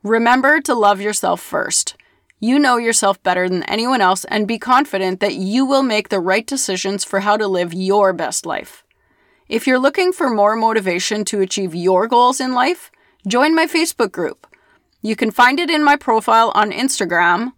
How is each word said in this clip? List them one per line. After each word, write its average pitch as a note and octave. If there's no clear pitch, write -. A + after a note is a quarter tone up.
Remember B3
to C4+
love G#3
yourself G3
first. -
You B3
know B3+
yourself A3+
better F3+
than F3+
anyone A#3+
else, F#3
and G#3
be A3+
confident F#3+
that G3+
you G#3
will C4+
make G#3+
the G3
right F#3+
decisions G3
for G3
how G#3
to G#3+
live F3
your F#3+
best E3
life. -
If A3+
you're B3+
looking F4+
for D4+
more G#3+
motivation G#3+
to G3+
achieve F#3+
your F3+
goals B3
in B3+
life, C4+
join C4
my D#4+
Facebook D#4
group. -
You G#3+
can A3
find B3+
it F4
in D4+
my D4
profile A3+
on G#3+
Instagram F#3